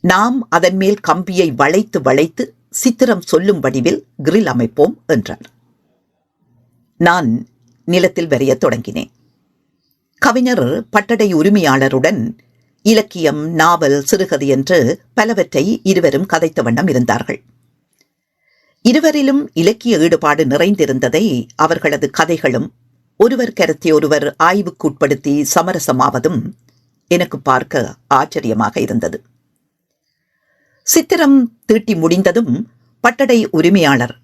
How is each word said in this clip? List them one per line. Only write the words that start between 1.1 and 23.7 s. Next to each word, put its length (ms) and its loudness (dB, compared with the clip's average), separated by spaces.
வளைத்து 480 0
வளைத்து 440 0
சித்திரம் 560 -2
சொல்லும் 340 0
வடிவில் 400 -2
கிரில் 260 0
அமைப்போம்" 460 0
என்றார். 400 -4
நான் 300 2
நிலத்தில் 400 0
வரைய 280 0
தொடங்கினேன். 560 -4
கவிஞர் 440 0
பட்டடை 460 0
உரிமையாளருடன் 880 2
இலக்கியம், 580 0
நாவல், 480 2
சிறுகதை 460 -2
என்று 300 2
பலவற்றை 500 -2
இருவரும் 440 0
கதைத்த 360 -2
வண்ணம் 260 0
இருந்தார்கள். 520 -2
இருவரிலும் 560 2
இலக்கிய 460 0
ஈடுபாடு 460 2
நிறைந்திருந்ததை 800 0
அவர்களது 560 -2
கதைகளும் 580 -2
ஒருவர் 320 2
கருத்தை 400 -2